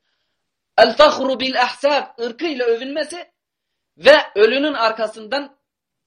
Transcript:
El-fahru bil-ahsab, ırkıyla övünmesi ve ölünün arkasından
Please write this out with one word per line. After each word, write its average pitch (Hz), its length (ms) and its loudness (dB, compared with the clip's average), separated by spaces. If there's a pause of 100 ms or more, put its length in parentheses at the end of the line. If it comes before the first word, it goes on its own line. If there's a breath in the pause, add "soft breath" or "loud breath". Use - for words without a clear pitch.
(800)
El-fahru 262 600 2
bil-ahsab, 262 800 -2
ırkıyla 254 460 -6
övünmesi 285 640 -6 (680)
ve 196 180 6 (180)
ölünün 269 400 2
arkasından 226 840 -6 (500)